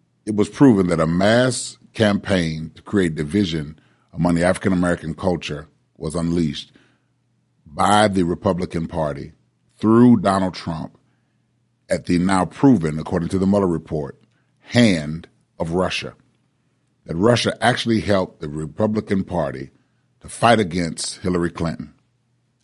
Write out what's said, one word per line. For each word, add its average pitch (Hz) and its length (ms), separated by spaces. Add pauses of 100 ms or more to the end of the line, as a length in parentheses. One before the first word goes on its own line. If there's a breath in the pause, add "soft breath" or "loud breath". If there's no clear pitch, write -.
(240)
it 110 100
was 101 140
proven 107 380
that 85 140
a 80 60
mass 110 720 (160)
campaign 87 840
to - 60
create 87 340
division 80 600 (340 soft breath)
among 87 240
the 85 80
African-American 87 720
culture 78 540 (280)
was 80 180
unleashed 85 580 (920 soft breath)
by 98 420
the 95 140
Republican 87 640
Party 76 460 (440)
through 117 420
Donald 95 360
Trump 80 420 (920)
at 90 160
the 87 120
now 92 260
proven, 82 540
according 85 320
to 95 80
the 95 80
Mueller 98 200
report, 78 540 (400)
hand 85 680 (300)
of 82 140
Russia. 87 420 (920)
That 80 100
Russia 107 440
actually 117 400
helped 92 400
the 78 80
Republican 98 760
Party 69 460 (500)
to - 80
fight 117 320
against 85 580
Hillary 87 320
Clinton - 440 (680)